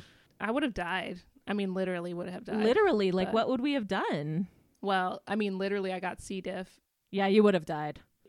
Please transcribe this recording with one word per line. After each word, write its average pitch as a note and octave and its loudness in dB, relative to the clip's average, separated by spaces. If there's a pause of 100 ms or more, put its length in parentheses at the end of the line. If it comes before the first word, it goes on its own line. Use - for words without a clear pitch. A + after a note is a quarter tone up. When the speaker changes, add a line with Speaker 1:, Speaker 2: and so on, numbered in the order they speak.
(400)
Speaker 1:
I G3+ -4
would C#4+ 0
have B3+ -2
died. F3+ -4 (280)
I G3 -2
mean, G3 -2
literally F3+ -4
would F3 -6
have F3+ -12
died, - -4
Speaker 2:
Literally, A3+ 4
like, F#3 2
Speaker 1:
but F#3 -2
Speaker 2:
what A3+ 2
would B3+ 0
we G#3+ 0
have A3+ -2
done? F#3 -2 (340)
Speaker 1:
Well, F#3 -2
I G3 -4
mean, G3+ -2
literally, F#3+ -2
I F#3 -6
got F3+ -6
C. F#3+ -8
diff. F#3 -10 (320)
Speaker 2:
Yeah, G3 2
you G#3 8
would G#3 8
have E3 0
died. D3+ -6 (300)